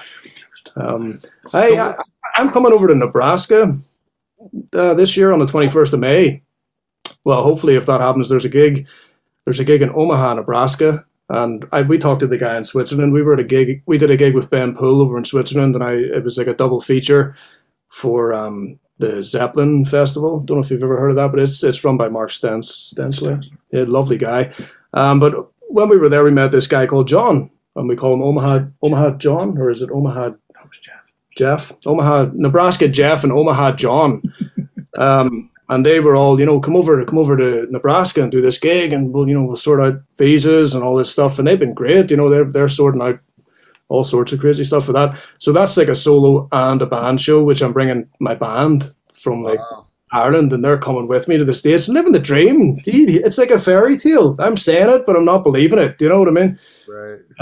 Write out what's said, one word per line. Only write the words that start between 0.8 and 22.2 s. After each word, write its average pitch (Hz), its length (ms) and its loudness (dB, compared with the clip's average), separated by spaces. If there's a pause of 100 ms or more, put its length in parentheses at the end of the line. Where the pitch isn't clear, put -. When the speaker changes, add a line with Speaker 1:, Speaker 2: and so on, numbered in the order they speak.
Speaker 1:
I, 220 240 4
I, - 180 -4 (400)
I'm 269 160 0
coming 247 220 2
over 196 140 4
to 156 80 4
Nebraska, 151 840 0 (960)
uh, 175 220 0
this 185 200 2
year 190 160 4
on 160 80 2
the 135 60 2
twenty-first 147 480 0
of 131 60 -2
May. 139 420 0 (840)
Well, 127 200 0
hopefully, 151 320 2
if 123 100 0
that 131 160 0
happens, 127 280 -2
there's 127 160 0
a 123 40 -6
gig. 143 380 2 (580)
There's 131 140 -4
a 131 60 -4
gig 143 160 2
in 143 120 0
Omaha, 135 420 0
Nebraska, 135 680 -2 (240)
and 117 420 -6
I, 143 120 0
we 151 140 2
talked 139 240 0
to 135 60 0
the 123 100 -2
guy 117 200 -4
in 113 60 -8
Switzerland. 143 500 -2
We 147 100 2
were 147 100 2
at 131 60 2
a 120 40 -4
gig. 131 420 -2
We 160 120 0
did 143 140 4
a 131 60 4
gig 135 180 4
with 127 140 -2
Ben 123 260 -2
Poole 135 260 2
over 123 160 0
in 117 80 -8
Switzerland, 135 500 -2
and 123 80 -4
I, 123 100 -4
it 120 300 -4
was, 120 140 -6
like, 123 100 -4
a 120 60 -4
double 123 280 -2
feature 139 540 0 (540)
for, 117 440 -4
um, 107 460 -10 (200)
the 104 240 -6
Zeppelin 139 640 -2
Festival. 143 560 -2
Don't 147 160 -4
know 135 60 -2
if 139 60 -8
you've 127 140 -4
ever 131 160 -2
heard 139 100 0
of 135 60 0
that, 139 160 0
but 135 80 -2
it's, 139 240 -2
it's 127 200 -2
run 135 140 0
by 117 100 -2
Mark 113 220 -6